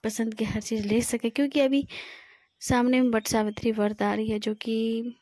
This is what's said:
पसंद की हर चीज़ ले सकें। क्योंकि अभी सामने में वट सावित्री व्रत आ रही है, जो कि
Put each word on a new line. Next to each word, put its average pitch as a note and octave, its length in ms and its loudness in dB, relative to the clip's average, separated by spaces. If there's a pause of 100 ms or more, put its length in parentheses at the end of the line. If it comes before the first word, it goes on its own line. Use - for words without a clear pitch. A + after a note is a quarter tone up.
पसंद A3 300 -2
की G#3+ 120 -2
हर G#3+ 160 -4
चीज़ G#3+ 260 -4
ले A3 140 2
सकें। A#3 300 -2
क्योंकि C#4+ 280 0
अभी C#4 260 4 (760)
सामने B3+ 400 4
में B3 80 4
वट A3 180 0
सावित्री A3 440 0
व्रत G#3+ 300 0
आ G#3 120 2
रही G#3+ 140 -2
है, G#3+ 120 -2
जो G#3+ 160 -4
कि A3+ 680 -2